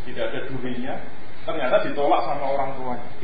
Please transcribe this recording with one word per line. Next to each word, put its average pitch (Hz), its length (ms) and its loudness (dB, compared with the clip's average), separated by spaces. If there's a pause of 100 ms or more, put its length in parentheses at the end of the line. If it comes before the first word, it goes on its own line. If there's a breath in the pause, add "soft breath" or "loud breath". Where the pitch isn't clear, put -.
tidak 123 240 -2
ada 131 100 -2 (120)
durinya. 127 420 -2 (480)
Ternyata 156 400 2
ditolak 143 480 2
sama 143 160 0
orang 139 320 0
tuanya. 123 300 0 (160)